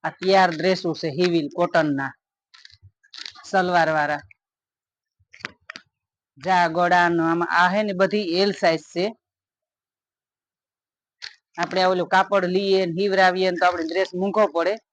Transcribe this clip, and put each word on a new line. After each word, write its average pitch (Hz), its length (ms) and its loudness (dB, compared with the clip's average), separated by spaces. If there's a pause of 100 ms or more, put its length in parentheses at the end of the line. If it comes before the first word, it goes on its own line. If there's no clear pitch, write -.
આ 160 120 -6
તૈયાર 185 380 2
ડ્રેસો 180 420 -2
છે 160 180 -6
હિવિલ 170 400 0
કોટનના, 151 600 -2 (1300)
સલવાર 180 480 0
વાળા. 147 320 -2 (2250)
જા 180 300 2
ગોળાનો 175 540 2
આમાં 165 300 -2
આ 180 160 4
હે 196 120 0
ને 214 140 -4
બધી 190 400 -2
એલ 196 180 0
સાઈઝ 165 360 0
છે. 175 160 -4 (2500)
આપણે 175 240 -4
આ 185 100 2
ઓલું 180 200 -2
કાપડ 190 360 2
લઈએ 190 340 0
ને 170 140 -4
હિવરાવીએ 185 540 2
ને 175 100 -4
તો 175 60 0
આપણે 175 200 0
ડ્રેસ 180 280 -4
મૂંઘો 196 340 0
પડે. 170 280 -2 (180)